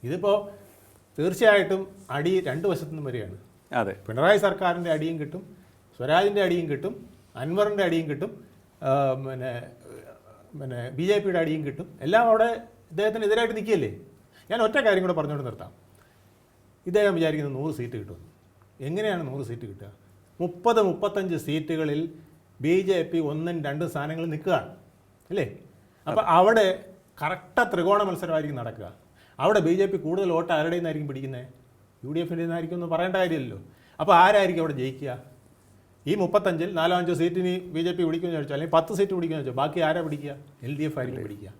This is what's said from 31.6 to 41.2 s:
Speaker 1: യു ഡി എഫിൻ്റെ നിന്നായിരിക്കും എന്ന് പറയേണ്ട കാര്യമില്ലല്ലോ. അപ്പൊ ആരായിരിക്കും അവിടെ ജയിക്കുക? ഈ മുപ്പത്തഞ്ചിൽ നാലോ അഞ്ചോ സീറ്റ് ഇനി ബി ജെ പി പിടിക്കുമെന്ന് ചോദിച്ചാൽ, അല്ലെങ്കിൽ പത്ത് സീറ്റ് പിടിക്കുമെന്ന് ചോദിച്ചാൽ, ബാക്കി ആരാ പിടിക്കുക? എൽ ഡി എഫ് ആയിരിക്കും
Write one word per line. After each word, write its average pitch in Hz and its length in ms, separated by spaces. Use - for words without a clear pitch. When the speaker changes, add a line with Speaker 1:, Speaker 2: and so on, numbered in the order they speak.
Speaker 1:
യു 131 100
ഡി 165 80
എഫിൻ്റെ 170 220
നിന്നായിരിക്കും 170 340
എന്ന് 170 160
പറയേണ്ട 180 280
കാര്യമില്ലല്ലോ. 135 360
അപ്പൊ 160 120
ആരായിരിക്കും 190 400
അവിടെ 151 160
ജയിക്കുക? 135 320
ഈ - 100
മുപ്പത്തഞ്ചിൽ 180 480
നാലോ 170 220
അഞ്ചോ 175 200
സീറ്റ് 175 220
ഇനി 180 120
ബി 165 120
ജെ 180 100
പി 180 100
പിടിക്കുമെന്ന് 170 320
ചോദിച്ചാൽ, 143 180
അല്ലെങ്കിൽ 156 200
പത്ത് 165 220
സീറ്റ് 190 180
പിടിക്കുമെന്ന് 160 300
ചോദിച്ചാൽ, 127 160
ബാക്കി 156 260
ആരാ 160 180
പിടിക്കുക? 143 260
എൽ 131 120
ഡി 151 100
എഫ് 151 120
ആയിരിക്കും 127 260